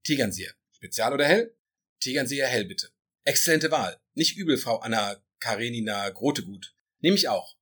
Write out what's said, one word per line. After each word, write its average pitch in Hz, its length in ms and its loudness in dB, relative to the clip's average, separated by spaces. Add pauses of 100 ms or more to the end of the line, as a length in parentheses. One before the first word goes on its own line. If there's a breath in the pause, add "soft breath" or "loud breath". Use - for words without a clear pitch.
Tegernseer. 101 500 -2 (180)
Spezial 117 420 -2
oder 143 120 2
hell? 220 300 2 (440)
Tegernseer 135 480 -2
hell, 117 180 0
bitte. - 260 -10 (320)
Exzellente 156 480 4
Wahl. 110 280 -2 (140)
Nicht - 240 0
übel, 160 200 2
Frau 117 220 0
Anna 104 440 -2 (160)
Karenina 107 720 -4
Grotegut. 98 640 -6 (240)
Nehm 180 160 4
ich - 120 2
auch. 101 340 -2